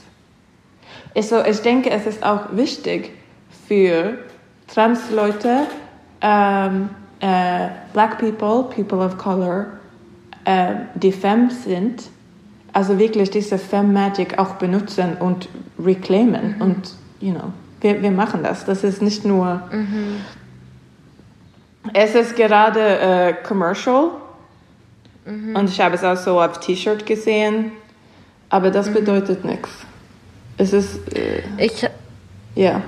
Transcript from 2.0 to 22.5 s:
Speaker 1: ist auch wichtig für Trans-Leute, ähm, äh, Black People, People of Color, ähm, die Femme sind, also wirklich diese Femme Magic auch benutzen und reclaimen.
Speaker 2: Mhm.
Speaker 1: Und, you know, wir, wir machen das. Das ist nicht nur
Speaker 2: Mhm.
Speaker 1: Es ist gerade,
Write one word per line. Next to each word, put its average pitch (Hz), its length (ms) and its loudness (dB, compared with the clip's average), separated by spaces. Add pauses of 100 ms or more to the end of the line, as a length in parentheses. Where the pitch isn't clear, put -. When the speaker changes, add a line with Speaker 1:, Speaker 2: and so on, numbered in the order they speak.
Speaker 1:
ist 214 160 -8
auch 208 180 0 (120)
wichtig 185 580 -4 (580)
für 190 500 2 (500)
Trans-Leute, 220 960 0 (540)
ähm, 196 680 2 (300)
äh, 180 480 0 (240)
Black 220 260 2
People, 220 460 0 (100)
People 196 300 -2
of 185 140 -4
Color, 185 480 -2 (800)
ähm, 190 500 0
die 185 180 2
Femme 220 380 2
sind, 196 540 -4 (680)
also 196 260 2
wirklich 214 320 2
diese 202 280 -2
Femme 202 340 2
Magic 196 460 0
auch 190 160 0
benutzen 185 640 -2
und 180 300 -2 (340)
reclaimen. 190 720 2
Speaker 2:
Mhm. 208 60 -6
Speaker 1:
Und, 185 320 -2 (260)
you 196 120 -2
know, 165 200 -8 (280)
wir, 208 220 2
wir 202 80 2
machen 185 320 0
das. - 240 -4
Das 196 180 -2
ist 196 180 0
nicht 208 240 0
nur 185 340 0 (120)
Speaker 2:
Mhm. 208 480 -6 (1700)
Speaker 1:
Es 214 220 4
ist 233 220 2
gerade, 214 440 6 (180)